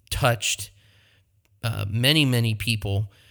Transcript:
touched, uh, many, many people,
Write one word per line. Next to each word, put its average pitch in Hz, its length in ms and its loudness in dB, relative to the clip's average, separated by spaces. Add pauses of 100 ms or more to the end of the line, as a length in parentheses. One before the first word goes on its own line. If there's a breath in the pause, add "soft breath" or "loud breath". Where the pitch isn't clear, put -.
(100)
touched, - 600 0 (920 soft breath)
uh, 110 260 -2
many, 135 360 2
many 117 300 2
people, 104 580 -2 (180 soft breath)